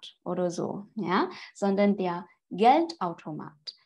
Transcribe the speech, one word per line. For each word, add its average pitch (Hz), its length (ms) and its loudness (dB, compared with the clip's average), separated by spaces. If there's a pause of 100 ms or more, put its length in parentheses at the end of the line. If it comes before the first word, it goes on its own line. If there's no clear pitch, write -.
(240)
oder 180 320 -2
so, 175 380 -6
ja? 202 320 0 (280)
Sondern 202 440 2
der 180 240 -2 (280)
Geldautomat. 180 1000 0 (340)